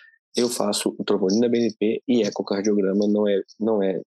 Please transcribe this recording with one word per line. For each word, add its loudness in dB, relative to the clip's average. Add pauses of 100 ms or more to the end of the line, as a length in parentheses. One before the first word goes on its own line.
(360)
eu 0
faço -2 (120)
troponina, 2
B 2
N -2
P -2
e 2
ecocardiograma. 0
Não 2
é, 2 (180)
não 0
é -2